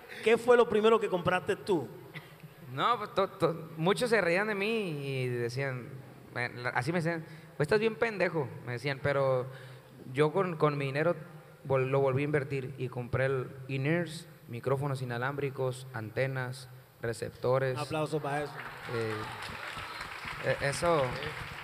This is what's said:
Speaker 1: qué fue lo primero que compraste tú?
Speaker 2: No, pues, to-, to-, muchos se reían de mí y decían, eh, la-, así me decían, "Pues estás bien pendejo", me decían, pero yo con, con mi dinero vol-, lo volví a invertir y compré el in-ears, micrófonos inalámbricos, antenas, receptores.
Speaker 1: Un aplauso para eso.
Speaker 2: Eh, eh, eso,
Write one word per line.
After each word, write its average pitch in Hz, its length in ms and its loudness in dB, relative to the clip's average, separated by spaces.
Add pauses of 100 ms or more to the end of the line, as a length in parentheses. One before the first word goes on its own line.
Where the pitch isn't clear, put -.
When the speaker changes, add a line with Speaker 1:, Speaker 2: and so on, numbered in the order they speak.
(220)
Speaker 1:
qué 226 160 6
fue 240 180 8
lo 233 120 8
primero 214 320 6
que 196 80 -2
compraste 180 480 0
tú? 151 320 0 (840)
Speaker 2:
No, 202 260 2
pues, 208 160 -8
to-, 190 160 4
to-, 160 460 0
muchos 196 340 2
se 220 100 6
reían 180 280 4
de 220 60 0
mí 202 360 0 (140)
y 135 240 0
decían, 123 600 -2 (480)
eh, 120 200 -2
la-, 123 140 -2
así 127 220 0
me 180 60 2
decían, 165 260 -2 (320)
"Pues 151 100 2
estás 214 140 4
bien 220 160 2
pendejo", 180 520 0 (180)
me 123 60 -6
decían, 135 300 -4
pero 135 440 2 (680)
yo 147 200 4
con, 180 240 0
con 151 220 4
mi 139 80 -2
dinero 151 280 2 (520)
vol-, 131 220 4
lo 139 120 4
volví 135 220 4
a - 20 2
invertir 143 540 0
y 127 100 -2
compré 123 380 0
el 131 220 0 (200)
in-ears, 156 580 0 (220)
micrófonos 131 540 -2
inalámbricos, 131 920 -2
antenas, 127 720 -4 (320)
receptores. 123 760 0
Speaker 1:
Un 147 60 -4
aplauso 156 380 -2
para 143 220 -2
eso. 143 100 -6 (420)
Speaker 2:
Eh, 113 200 -2 (1300)
eh, 127 160 2
eso, 147 400 4 (600)